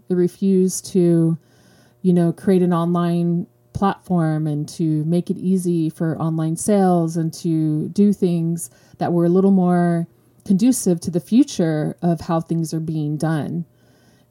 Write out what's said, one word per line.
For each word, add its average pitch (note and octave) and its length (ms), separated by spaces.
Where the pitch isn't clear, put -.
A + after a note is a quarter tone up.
It F#3 60
refused F#3 800
to, E3+ 440
you F#3 100
know, E3+ 200
create F#3 300
an F3+ 100
online E3+ 760
platform D#3+ 760
and D3 220
to D#3 360
make F3 260
it F#3+ 60
easy F3 540
for D#3+ 280
online D#3+ 380
sales F3+ 600
and D#3+ 160
to D#3 560
do G3+ 240
things E3+ 580
that E3+ 140
were E3+ 120
a E3+ 40
little F#3+ 220
more F3 560
conducive G3 560
to G3 100
the E3+ 100
future D#3+ 800
of E3+ 220
how E3 180
things E3 320
are D#3+ 80
being D#3 360
done. D#3+ 480